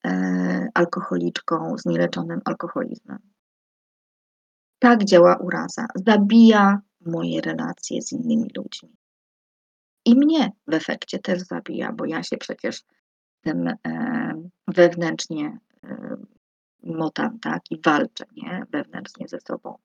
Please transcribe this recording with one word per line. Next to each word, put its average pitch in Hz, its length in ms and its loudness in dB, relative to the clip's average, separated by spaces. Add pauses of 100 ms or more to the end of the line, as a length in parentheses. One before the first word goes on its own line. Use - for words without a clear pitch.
e, 92 680 0
alkoholiczką 170 1040 -2
z - 80 -8
nieleczonym 170 580 -2
alkoholizmem. - 760 -8 (1600)
Tak 233 260 6
działa 175 320 8
uraza. 170 580 -6
Zabija 208 880 6 (200)
moje 165 400 -4
relacje 165 640 -6
z - 100 -10
innymi - 440 -2
ludźmi. - 400 -14 (1080)
I 233 100 6
mnie 285 380 2 (140)
w 294 80 -4
efekcie - 440 -6
też 185 240 -4
zabija, - 500 -8
bo - 120 -8
ja 160 180 -6
się - 140 -8
przecież - 480 -10 (560)
tym, 170 280 -4
e, 160 760 -6 (260)
wewnętrznie, 170 920 0 (260)
e, - 320 -14 (680)
motam, - 560 -6
tak? 165 320 -8
I 160 140 -10
walczę, - 400 0 (120)
nie? - 360 -12
Wewnętrznie - 560 -12
ze 175 120 -12
sobą. - 440 -14